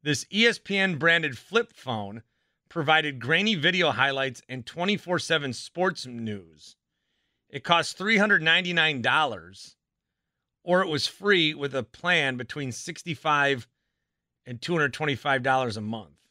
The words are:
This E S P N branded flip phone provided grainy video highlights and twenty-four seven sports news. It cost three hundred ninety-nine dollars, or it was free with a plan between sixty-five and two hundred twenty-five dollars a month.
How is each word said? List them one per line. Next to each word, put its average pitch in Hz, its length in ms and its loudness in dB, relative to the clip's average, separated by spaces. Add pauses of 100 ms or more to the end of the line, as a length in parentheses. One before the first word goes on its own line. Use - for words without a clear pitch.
This 147 280 -2
E 214 140 2
S 233 140 2
P - 180 -6
N 190 200 0
branded 156 420 2
flip - 340 -2
phone 110 500 -8 (460)
provided 151 520 2
grainy 175 340 0
video 170 380 2
highlights 135 540 -2
and 127 200 -12
twenty-four 175 520 -2
seven 143 360 -2
sports - 500 -4
news. 104 720 -10 (720)
It 135 160 -12
cost 170 320 0
three 208 220 2
hundred 202 240 4
ninety-nine 165 580 2
dollars, 113 760 -2 (880)
or 180 200 2
it 180 60 -2
was 151 180 -2
free 180 480 2
with 143 200 -6
a 131 80 -2
plan 147 540 0
between 127 360 -8
sixty-five 143 920 -2 (800)
and 120 160 -12
two 175 140 -2
hundred 143 180 2
twenty-five 139 500 -2
dollars 127 360 2
a - 20 -8
month. 107 500 -10